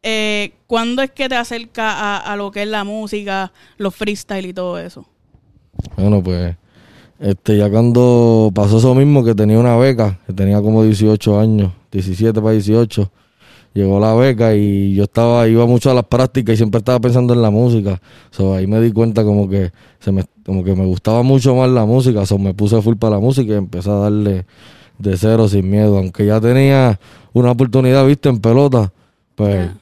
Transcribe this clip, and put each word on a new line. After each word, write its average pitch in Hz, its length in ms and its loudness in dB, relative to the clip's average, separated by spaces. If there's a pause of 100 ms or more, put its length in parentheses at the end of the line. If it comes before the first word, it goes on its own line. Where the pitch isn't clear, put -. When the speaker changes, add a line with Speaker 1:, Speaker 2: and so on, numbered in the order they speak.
Speaker 1:
eh, 214 480 -6 (160)
¿cuándo 233 340 -4
es 262 100 -4
que 269 180 -8
te 262 60 -6
acercas 233 600 -8
a, 202 200 -6
a 208 180 -10
lo 202 160 -10
que 202 120 -10
es 208 40 -8
la 214 160 -6
música, 202 680 -8 (260)
los 196 180 -6
freestyle 202 500 -8
y 180 80 -12
todo 180 240 -8
eso? 175 280 -16 (880)
Speaker 2:
Bueno, 101 280 0
pues, 87 320 -4 (640)
este, 101 380 -2
ya 104 120 2
cuando 117 840 4
pasó 104 260 2
eso 127 160 2
mismo, 139 280 4
que 113 120 2
tenía 107 240 2
una 120 180 2
beca, 117 480 0
que 101 80 -10
tenía 98 280 0
como 110 220 2
dieciocho 107 560 2
años, 107 320 0 (200)
diecisiete 101 500 -2
pa 110 100 0
dieciocho, 107 600 0 (600)
llegó 98 260 0
la 110 160 2
beca 117 400 2
y 98 400 0
yo 101 80 2
estaba, 117 440 0
iba 113 200 4
mucho 123 240 2
a - 20 2
las 123 120 0
prácticas 123 480 -2
y 110 40 0
siempre 110 220 0
estaba 123 200 -2
pensando 123 340 0
en 120 80 2
la 107 100 2
música. 107 500 0 (300)
So, 95 240 -2
ahí 95 120 -2
me 107 140 0
di 117 100 2
cuenta 110 320 0
como 104 260 0
que 95 220 -2 (280)
se 101 120 -4
me, 95 120 -2 (220)
como 95 180 -4
que 92 120 0
me 95 100 0
gustaba 107 380 0
mucho 131 320 2
más 127 140 2
la 120 160 2
música. 117 400 0
So, 98 140 0
me 98 160 -2
puse 104 260 0
full 113 140 0
pa 110 160 -2
la 101 80 0
música 120 340 0
y - 40 0
empecé 92 340 -6
a - 40 0
darle 101 500 -2 (520)
de 101 200 -4
cero 110 300 2
sin 95 220 0
miedo. 104 280 2
Aunque 92 280 -2
ya 107 160 0
tenía 127 580 2 (340)
una 123 180 2
oportunidad, 127 540 2
viste, 143 240 2
en 120 100 0
pelota, 117 520 2 (440)
pues, 101 320 -2
Speaker 1:
Ya. 95 140 -12